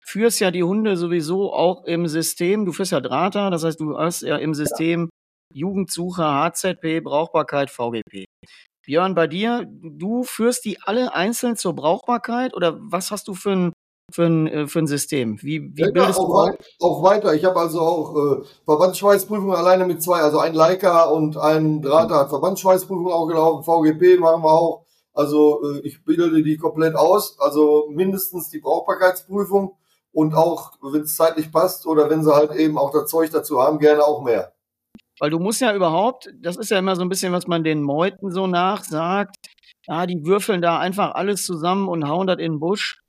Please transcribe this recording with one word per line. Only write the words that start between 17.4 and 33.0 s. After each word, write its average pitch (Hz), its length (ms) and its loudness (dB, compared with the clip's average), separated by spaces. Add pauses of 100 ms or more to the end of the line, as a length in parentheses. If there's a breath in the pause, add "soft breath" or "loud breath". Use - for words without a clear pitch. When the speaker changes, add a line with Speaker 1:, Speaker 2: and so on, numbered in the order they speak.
Speaker 2:
habe 180 120 2
also 170 220 -2
auch, 160 340 -2
äh, 143 300 0 (220 loud breath)
Verbandsschweißprüfung 190 880 2
alleine 180 320 4
mit 160 160 -2
zwei, 170 180 2
also 151 180 4
ein 165 140 0
Leica 165 520 4
und 156 340 0
ein 156 420 2
Drata 151 400 2
hat 139 80 0
Verbandsschweißprüfung 185 840 0
auch 165 160 0
gelaufen, 160 380 0
V 165 160 2
G 151 140 4
P 180 240 6
machen 165 240 4
wir 156 100 4
auch. 165 320 2 (300)
Also, 147 500 4
äh, 143 220 -6
ich - 180 -14
bilde 160 380 2
die 156 160 0
komplett 160 360 0
aus, 175 460 2
also 151 500 4
mindestens 180 600 -4
die 156 80 -12
Brauchbarkeitsprüfung 185 1200 -2 (340)
und 156 220 0
auch, 160 380 0 (100)
wenn's 147 340 -4
zeitlich 160 340 0
passt 170 360 -2
oder 151 240 2
wenn 156 120 0
sie 151 120 4
halt 151 180 4
eben 151 240 0
auch 139 160 0
das 147 160 0